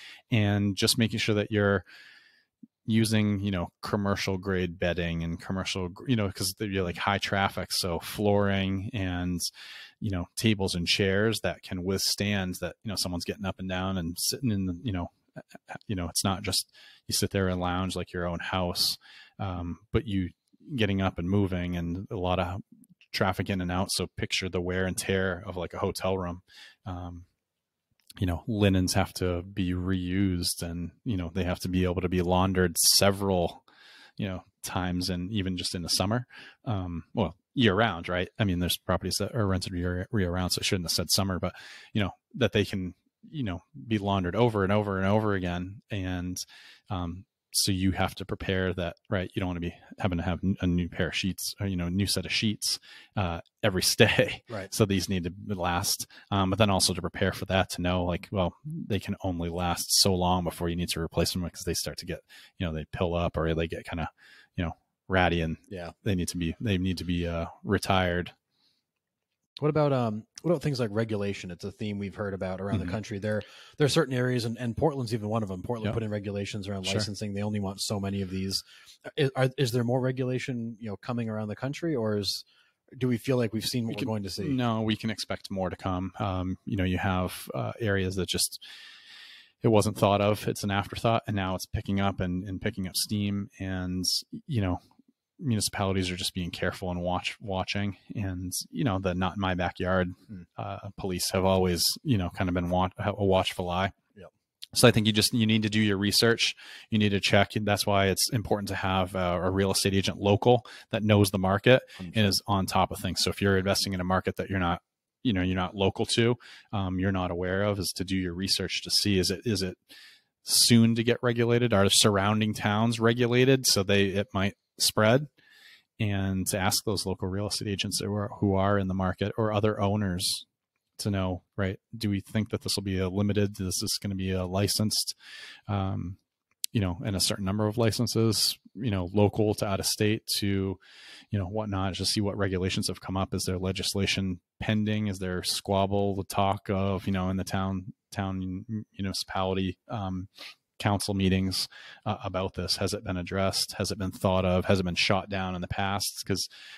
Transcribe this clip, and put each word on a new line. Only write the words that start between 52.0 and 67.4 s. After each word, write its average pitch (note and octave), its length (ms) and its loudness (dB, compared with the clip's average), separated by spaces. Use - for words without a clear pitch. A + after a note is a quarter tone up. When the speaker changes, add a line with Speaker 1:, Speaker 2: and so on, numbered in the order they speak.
Speaker 1:
set F#2 180 -2
of E2+ 60 -10
sheets, - 480 -2
uh, F2 240 -2
every F#2 220 2
<laughs> - 120 2
stay. - 540 4
Speaker 2:
Right. G2 240 -8
Speaker 1:
So - 120 4
these G2 240 2
need F#2 160 0
to G2+ 320 -8
last. F2+ 500 -2
Um, G2 200 4
but G2 100 6
then G#2+ 100 8
also F#2+ 240 4
to F2 60 -4
prepare F#2 320 0
for - 140 -8
that, F#2 240 4
to - 120 -6
know, F2+ 220 2
like, F2 260 -2
well, F2+ 240 0
they D3 360 -4
can G2+ 240 -4
only E2+ 240 -2
last E2+ 380 -2
so G2 140 4
long F2+ 300 2
before E2+ 240 -4
you E2+ 80 -2
need F2 140 -2
to - 100 -4
replace E2+ 320 0
them F#2 100 -4
because - 220 -10
they E2+ 100 -2
start - 240 -6
to - 80 -14
get, - 140 -8
you G2 100 -2
know, D#2+ 40 -4
they D#2 200 -6
pill F2 240 0
up E2+ 200 -2
or D#2+ 160 0
they E2 140 0
get - 180 -10
kinda, E2 240 -6
you F2+ 100 -2
know, - 120 -6
ratty F2+ 320 4
and D#2+ 160 -2
Speaker 2:
Yeah. F2 220 -10
Speaker 1:
they G#2 100 2
need F2 140 0
to - 80 -8
be, E2+ 240 -2
they G#2 180 2
need F#2 200 0
to E2 60 -8
be, F2 220 0
uh, E2+ 200 -2